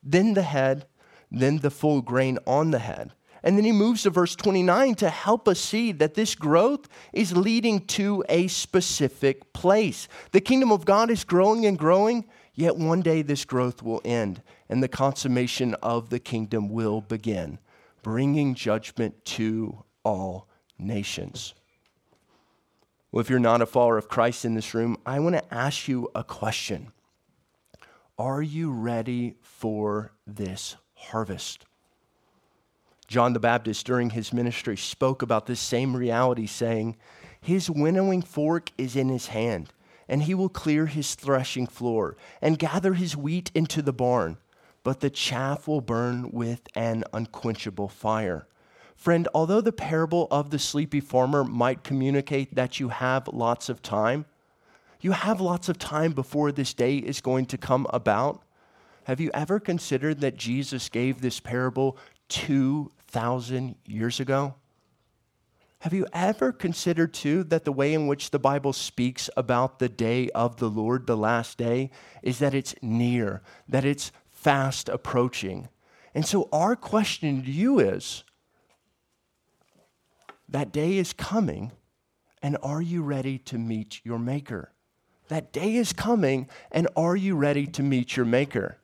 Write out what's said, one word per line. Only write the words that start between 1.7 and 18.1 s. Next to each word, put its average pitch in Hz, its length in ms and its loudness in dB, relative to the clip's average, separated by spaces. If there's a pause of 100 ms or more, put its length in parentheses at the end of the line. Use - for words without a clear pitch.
full 147 300 0
grain 127 460 0
on 151 240 2
the 135 80 2
head." 110 340 -8 (300)
And 196 160 6
then 208 60 4
he 226 80 4
moves 214 320 4
to 196 60 4
verse 175 260 2
twenty-nine 196 600 4
to 190 140 2
help 220 380 2
us 180 100 4
see 226 340 -2
that 151 220 2
this 214 220 0
growth 180 500 4 (260)
is 180 240 2
leading 214 500 2
to 202 420 0
a 175 180 4
specific - 1040 0
place. 190 540 2 (240)
The 196 100 6
kingdom 254 300 4
of 185 140 4
God 214 260 4
is 226 140 0
growing 214 420 4
and 190 120 2
growing, 202 480 4 (280)
yet 165 220 2
one 165 260 2
day 160 180 4
this 143 240 -2
growth 123 380 0
will 113 220 -4
end, 110 380 0 (260)
and 127 140 2
the 127 60 0
consummation 127 920 0
of 117 260 -2
the 123 100 -4
kingdom 110 520 -4
will 110 320 -2
begin, 101 560 -4 (440)
bringing 139 520 0